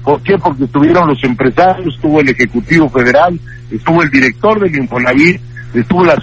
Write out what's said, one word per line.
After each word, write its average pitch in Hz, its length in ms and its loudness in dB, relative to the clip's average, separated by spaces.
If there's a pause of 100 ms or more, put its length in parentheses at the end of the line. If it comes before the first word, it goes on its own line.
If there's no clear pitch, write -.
¿Por 143 200 0
qué? 196 140 2
Porque 139 260 -2
estuvieron 151 460 2
los 123 120 -2
empresarios, 185 720 0
estuvo 156 260 0
el 135 80 0
Ejecutivo 123 600 0
Federal, 131 480 2 (320)
estuvo 165 320 0
el 156 80 0
director 135 520 0
del 165 160 -2
Infonavit, 127 640 0 (320)
estuvo 175 320 2
la 160 180 4